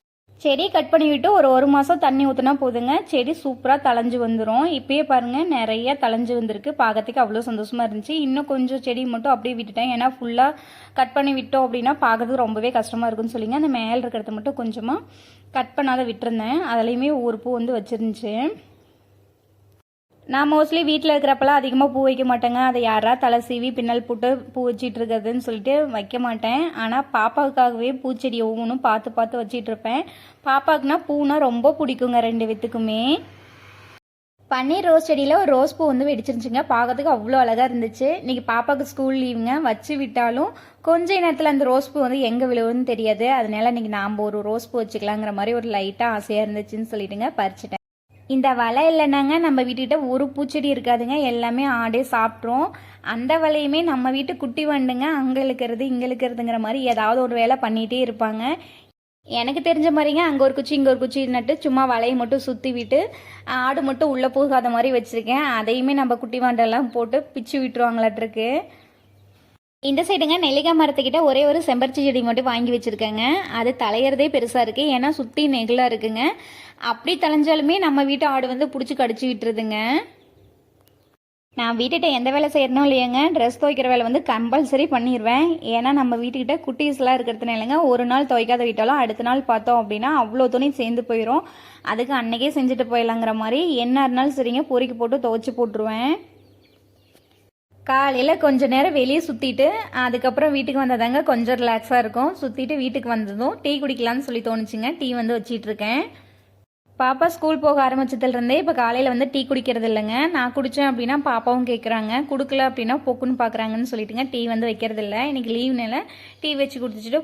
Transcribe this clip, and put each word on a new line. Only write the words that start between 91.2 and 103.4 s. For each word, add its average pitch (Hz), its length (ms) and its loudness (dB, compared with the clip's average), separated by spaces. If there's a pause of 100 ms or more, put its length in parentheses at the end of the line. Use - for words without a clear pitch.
அதுக்கு 247 280 -2
அன்னைக்கே 233 360 -2
செஞ்சுட்டு 254 340 0
போயிடலாங்கிற 226 420 0 (100)
மாதிரி 233 180 0 (240)
என்ன 262 220 2
இருந்தாலும் 262 320 0
சரிங்க 240 240 0 (100)
பொறுக்கி 247 280 0
போட்டு 233 260 0
துவைச்சு 226 320 -2
போட்டுருவேன். 220 540 -2 (1800)
காலையில 269 420 2 (100)
கொஞ்ச 277 300 4
நேரம் 285 260 2
வெளியே 269 300 2
சுத்திட்டு 262 400 0 (380)
அதுக்கப்புறம் 262 500 0
வீட்டுக்கு 269 260 -2
வந்தாதாங்க 247 380 0 (100)
கொஞ்சம் 240 320 2
ரிலாக்ஸா 233 400 0
இருக்கும். 240 300 -2 (100)
சுத்திட்டு 269 400 -6
வீட்டுக்கு 247 320 -4
வந்ததும் 220 500 -4